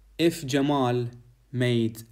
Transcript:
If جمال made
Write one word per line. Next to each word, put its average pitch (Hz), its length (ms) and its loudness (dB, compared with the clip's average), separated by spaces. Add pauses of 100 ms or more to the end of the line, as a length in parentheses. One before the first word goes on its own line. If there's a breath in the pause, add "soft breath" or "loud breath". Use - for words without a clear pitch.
(220)
If 165 220 0
جمال 131 640 0 (460)
made 120 440 0 (140)